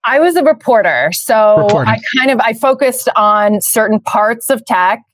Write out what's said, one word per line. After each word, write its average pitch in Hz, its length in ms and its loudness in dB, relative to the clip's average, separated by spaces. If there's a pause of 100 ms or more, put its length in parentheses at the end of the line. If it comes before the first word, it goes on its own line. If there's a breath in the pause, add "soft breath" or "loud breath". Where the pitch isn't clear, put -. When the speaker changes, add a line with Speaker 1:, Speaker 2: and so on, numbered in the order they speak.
Speaker 1:
I 254 140 0
was 339 160 2
a 349 80 0
reporter. 190 720 0
So 214 460 2
Speaker 2:
Reporter. 214 300 0
Speaker 1:
I 220 120 -2 (180)
kind 262 140 0
of, 233 80 0
I 226 140 -2
focused 262 600 -2
on 208 460 2
certain 214 400 0
parts 226 500 -4
of 233 140 -2
tech 185 340 0 (160)